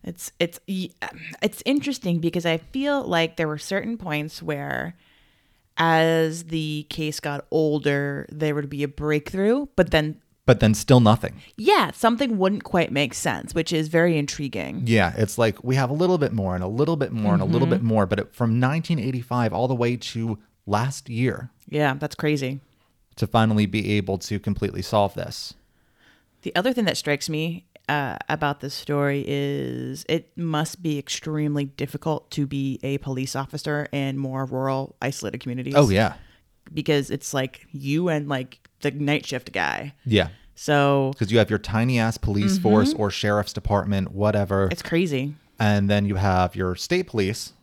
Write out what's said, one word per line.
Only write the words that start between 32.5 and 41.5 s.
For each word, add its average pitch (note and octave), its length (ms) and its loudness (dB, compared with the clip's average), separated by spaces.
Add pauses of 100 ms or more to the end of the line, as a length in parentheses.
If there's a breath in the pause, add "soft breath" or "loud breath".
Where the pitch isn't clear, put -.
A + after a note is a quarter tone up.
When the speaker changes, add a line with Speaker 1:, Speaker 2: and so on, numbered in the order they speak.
Speaker 1:
a C#3 160 -4
police C3 380 -6
officer D3 560 -6
in C#3 260 -4
more C3+ 280 -4
rural, C3+ 560 -4
isolated B2+ 380 -6
communities. B2+ 360 -6
Speaker 2:
Oh, C#3+ 140 8
yeah. G2 240 2 (580 soft breath)
Speaker 1:
Because D3 380 0
it's, - 240 -8
like, C3+ 380 -4
you D3 360 -2
and, D3 200 -2
like, C3 320 -6 (220)
the C#3 100 0
night C#3+ 340 -2
shift - 260 -8
guy. D#2 400 -4 (120)
Speaker 2:
Yeah. G2+ 240 2 (260 soft breath)
Speaker 1:
So C#3 640 2
Speaker 2:
'Cause G#2 140 -2
you A#2 60 6
have G#2 120 4